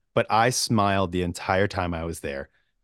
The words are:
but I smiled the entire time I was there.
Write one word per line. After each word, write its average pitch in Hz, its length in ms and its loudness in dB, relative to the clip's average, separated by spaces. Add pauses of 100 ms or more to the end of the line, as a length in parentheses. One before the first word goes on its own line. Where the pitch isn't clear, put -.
(140)
but 117 160 2
I 117 200 4
smiled 101 640 2
the 90 120 -2
entire 95 440 0
time 87 260 -4
I 82 100 -6
was 82 160 -8
there. 71 300 -10 (340)